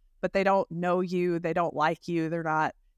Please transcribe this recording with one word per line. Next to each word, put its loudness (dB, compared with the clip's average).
but -2
they 2
don't 4
know 0
you. 0
They -2
don't 0
like -2
you. -2
They're -4
not 0